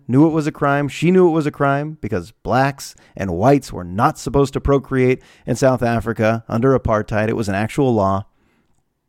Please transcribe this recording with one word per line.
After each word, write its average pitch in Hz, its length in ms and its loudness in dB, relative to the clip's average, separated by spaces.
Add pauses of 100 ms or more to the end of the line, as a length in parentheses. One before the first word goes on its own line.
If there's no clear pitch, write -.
knew 139 180 4
it 160 60 2
was 156 160 -2
a 156 60 -6
crime. 143 340 -2
She 156 240 -2
knew 185 160 6
it 156 60 2
was 160 120 0
a 147 60 -2
crime 143 480 -2
because 101 320 -6
blacks 135 640 -4 (180)
and 95 180 -6
whites 127 420 2
were 90 100 -10
not 104 340 -2
supposed 139 360 -2
to 131 80 -6
procreate 131 600 0 (240)
in 123 120 -2
South 131 260 2
Africa 113 640 -2
under 123 320 0
apartheid. 107 480 -2
It 113 80 -2
was 104 140 -4
an 95 60 -2
actual 120 380 0
law. 98 320 0 (840)